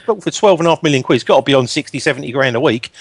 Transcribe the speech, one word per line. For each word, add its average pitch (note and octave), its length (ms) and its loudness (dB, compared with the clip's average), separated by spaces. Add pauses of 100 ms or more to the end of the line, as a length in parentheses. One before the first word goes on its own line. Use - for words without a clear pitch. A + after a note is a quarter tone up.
booked G#3+ 180 -4
for D#3+ 80 -4
twelve F#3+ 280 2
and E3+ 80 0
a E3+ 40 4
half D#3 120 -2
million C#3+ 200 2
quid. D#3+ 120 0
He's A#2 80 -2
got F#3 140 2
to C3 60 2
be C#3 120 0
on B2+ 100 2
sixty, - 340 -6
seventy C#3 320 -4
grand C3 240 -2
a A#2 40 -2
week. B2 420 -2